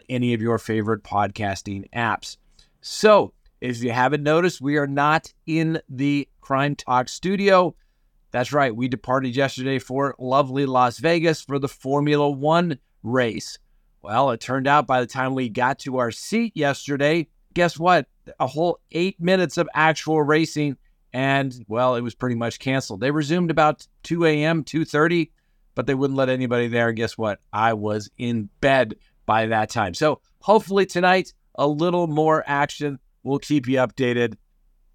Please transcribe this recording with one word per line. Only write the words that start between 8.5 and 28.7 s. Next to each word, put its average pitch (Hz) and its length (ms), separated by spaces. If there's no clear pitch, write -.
right, 135 220
we 120 120
departed 127 480
yesterday 131 460
for 135 360
lovely 131 480
Las 123 340
Vegas 165 440
for 139 160
the 139 80
Formula 147 640
One 151 480
race. 120 540
Well, 123 300
it 113 80
turned 131 260
out 139 220
by 127 120
the 123 60
time 131 260
we 131 160
got 123 320
to 131 180
our 120 120
seat 220 460
yesterday, 143 720
guess 170 240
what? 165 300
A 139 80
whole 165 320
eight 180 300
minutes 180 380
of 170 160
actual 156 500
racing, 151 520
and, 135 560
well, 123 260
it 120 60
was 120 160
pretty 123 180
much 117 240
canceled. - 400
They 127 140
resumed 160 400
about 151 340
two 170 220
A 151 180
M, 160 220
two 156 200
thirty, 165 460
but 123 100
they 135 80
wouldn't 135 220
let 135 120
anybody 123 380
there. 117 220
And 113 80
guess 113 200
what? 107 220
I 113 220
was 107 440
in 117 300
bed 131 360